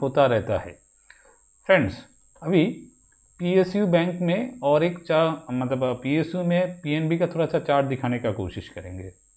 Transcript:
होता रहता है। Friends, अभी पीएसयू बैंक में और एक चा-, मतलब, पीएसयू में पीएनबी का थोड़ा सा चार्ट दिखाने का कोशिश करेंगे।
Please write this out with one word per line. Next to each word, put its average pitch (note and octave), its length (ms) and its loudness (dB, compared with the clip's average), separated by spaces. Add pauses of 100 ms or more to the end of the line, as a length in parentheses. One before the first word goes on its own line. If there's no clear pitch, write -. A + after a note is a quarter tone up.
होता C#3 240 2
रहता G#2+ 320 0
है। - 220 -10 (880)
Friends, D3 420 2 (360)
अभी E3 220 4 (720)
पीएसयू F#3 480 2
बैंक F3 340 2
में F#3 420 -2
और D3 200 4
एक F3 240 -2
चा-, D#3+ 440 0
मतलब, B2+ 520 -2
पीएसयू D#3+ 400 -2
में F3 380 0
पीएनबी D#3 360 0
का E3+ 100 0
थोड़ा D#3+ 180 -2
सा D3 140 0
चार्ट C#3+ 260 2
दिखाने B2 340 -2
का A#2 120 -2
कोशिश F#2+ 380 -6
करेंगे। F#2 420 -12 (260)